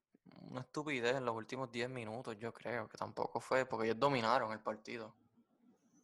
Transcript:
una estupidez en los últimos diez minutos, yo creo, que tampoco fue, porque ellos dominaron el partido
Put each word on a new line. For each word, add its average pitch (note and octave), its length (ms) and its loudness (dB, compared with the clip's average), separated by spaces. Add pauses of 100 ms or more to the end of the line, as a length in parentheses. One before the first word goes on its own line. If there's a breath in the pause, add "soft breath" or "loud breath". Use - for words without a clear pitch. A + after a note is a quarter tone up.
(500)
una B2+ 120 -6
estupidez C3 540 0
en C3 100 0
los A#2 100 0
últimos A#2+ 360 -6
diez A#2+ 180 -2
minutos, A#2 500 -6
yo A2+ 140 -6
creo, A2+ 340 -4
que - 100 -16
tampoco A2 440 -2
fue, B2+ 240 4
porque A2+ 220 0
ellos A2+ 120 2
dominaron A#2+ 520 4
el G#2+ 100 -6
partido A2 540 -6 (880)